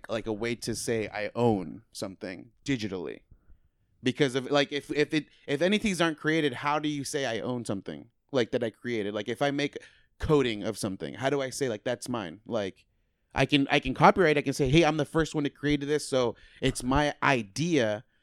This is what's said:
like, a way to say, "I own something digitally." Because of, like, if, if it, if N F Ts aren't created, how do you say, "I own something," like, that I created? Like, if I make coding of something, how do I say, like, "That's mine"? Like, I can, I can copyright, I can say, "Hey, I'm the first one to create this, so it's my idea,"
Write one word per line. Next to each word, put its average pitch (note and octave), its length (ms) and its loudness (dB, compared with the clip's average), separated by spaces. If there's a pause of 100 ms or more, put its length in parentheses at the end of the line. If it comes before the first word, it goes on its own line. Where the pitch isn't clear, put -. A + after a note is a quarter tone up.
like, A2 180 -4
a A2 60 -2
way A#2 220 -4
to A2 200 -6
say, A2 380 -2
"I G#2 220 -6
own G#2+ 480 2 (100)
something G2 560 -10 (160)
digitally." F#2+ 540 -4 (840)
Because B2+ 320 2
of, C3 160 -4
like, C#3+ 220 2
if, C#3+ 180 -6
if D3 220 0
it, D3+ 140 0 (200)
if C#3 140 -2
N F#3 120 4
F G#3 80 2
Ts F#3 200 0
aren't E3 160 2
created, D3+ 360 0
how C#3+ 260 -2
do D3+ 100 -2
you C#3+ 160 -4
say, C#3 200 -4
"I A2+ 140 -2
own A#2+ 240 -4
something," F#2 440 -6 (260)
like, B2 180 2
that A#2+ 120 0
I A2+ 60 0
created? G#2+ 440 -4
Like, G#2 140 -4
if A#2 140 -4
I C#3+ 100 2
make C#3+ 260 -4 (400)
coding B2 460 2
of G2+ 140 -4
something, F2 380 -6
how B2 140 -2
do C#3 120 0
I C3 80 -4
say, C3 180 -4
like, A2 160 -4
"That's B2 240 -4
mine"? G2+ 380 -6
Like, G#2 400 -4 (480)
I C3 120 2
can, C#3 240 2
I D3 100 2
can C3 140 -4
copyright, D#3 440 6
I C#3+ 40 2
can D3 120 -2
say, C3+ 160 0
"Hey, D#3+ 160 6
I'm D#3 100 2
the D3+ 80 0
first D#3+ 320 -2
one D3+ 80 0
to C#3 60 -2
create C#3+ 320 -2
this, C#3+ 260 -2
so B2 300 0 (240)
it's C3 220 0
my C#3+ 380 2
idea," A#2+ 840 2 (180)